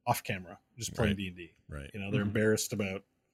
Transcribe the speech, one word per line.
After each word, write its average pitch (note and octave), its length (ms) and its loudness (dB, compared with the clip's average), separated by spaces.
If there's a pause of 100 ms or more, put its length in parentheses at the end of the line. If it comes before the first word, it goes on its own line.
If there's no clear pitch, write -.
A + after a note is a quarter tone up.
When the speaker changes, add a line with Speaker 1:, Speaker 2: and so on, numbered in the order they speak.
Speaker 1:
off - 180 2
camera, F#2 360 -6 (180)
just A2+ 160 -6
playing G#2+ 200 4
Speaker 2:
Right. F#2+ 40 -2
Speaker 1:
D G2 120 -4
and F2+ 80 -12
D. F2 160 -14 (140)
Speaker 2:
Right. C#2 280 -8
Speaker 1:
You G#2 60 -6
know, G2 100 -4
they're G#2 100 4
Speaker 3:
Mm-hmm. G2+ 80 2
Speaker 1:
embarrassed A2 440 4
about G2+ 300 -2 (300)